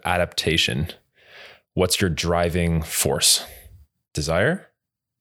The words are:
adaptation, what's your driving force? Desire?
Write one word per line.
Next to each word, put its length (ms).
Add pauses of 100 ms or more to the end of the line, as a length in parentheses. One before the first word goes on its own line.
adaptation, 840 (840)
what's 260
your 120
driving 720
force? 600 (720)
Desire? 540 (540)